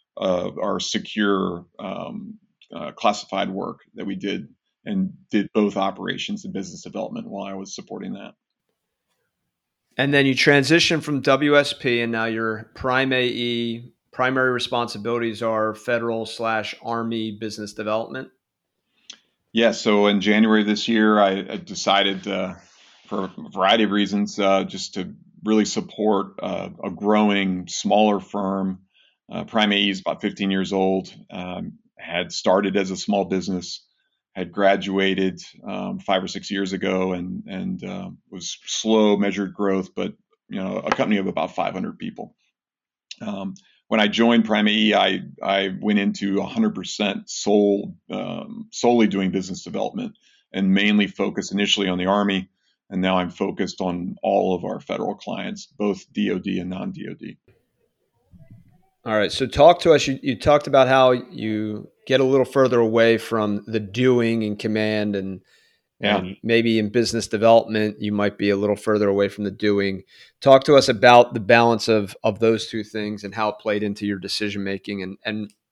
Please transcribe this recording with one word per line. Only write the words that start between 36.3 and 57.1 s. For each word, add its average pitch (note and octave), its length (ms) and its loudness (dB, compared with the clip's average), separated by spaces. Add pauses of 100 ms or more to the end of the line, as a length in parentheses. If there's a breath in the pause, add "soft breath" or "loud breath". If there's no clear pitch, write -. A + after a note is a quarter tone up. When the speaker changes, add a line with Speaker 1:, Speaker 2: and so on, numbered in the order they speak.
Speaker 1:
years G2 220 -4
ago, F#2+ 400 -2
and, F2+ 340 -8
and, F#2+ 360 -8
uh, F#2 260 -10 (200)
was - 360 -14
slow, G#2+ 520 4
measured G2 360 -2
growth, F#2+ 420 -2
but, F#2+ 180 -6 (360)
you G#2 120 -8
know, F#2+ 160 -6
a - 140 -4
company G#2 260 0
of F#2+ 100 -2
about E2+ 280 -4
five F#2 180 -4
hundred F#2 240 -8
people. F#2 380 -14 (840)
Um, G2 360 -10 (320 soft breath)
when A2 120 0
I G#2 100 4
joined A2+ 360 4
Prime G#2+ 220 2
A G#2+ 40 2
E, G#2+ 220 2
I, F#2+ 280 2 (200)
I G2 400 0
went G#2 180 2
into G2+ 400 -2
a F#2+ 60 -2
hundred G#2+ 300 -2
percent G2 540 -6
sole, G2+ 640 0 (160)
um, F#2 600 -10
solely A#2+ 360 4
doing F#2+ 240 0
business F#2 320 -4
development, - 540 -8 (360)
and F#2+ 200 2
mainly G#2 340 4
focused G2 460 -4
initially G2+ 340 0
on F2+ 100 0
the F2+ 100 -2
Army. G2 420 0 (400)
And F#2 120 -4
now F#2 160 2
I'm F2+ 120 0
focused F#2+ 520 -4
on F2 420 -6
all G2 320 2
of F2 80 -6
our G2 160 -6
federal G2 360 -6
clients, G2 500 -10
both G3+ 480 -4
D G2+ 180 -2
O F#2 80 -4
D F#2+ 200 -4
and F2+ 100 -8
non-D F#2+ 400 -10
O - 60 -12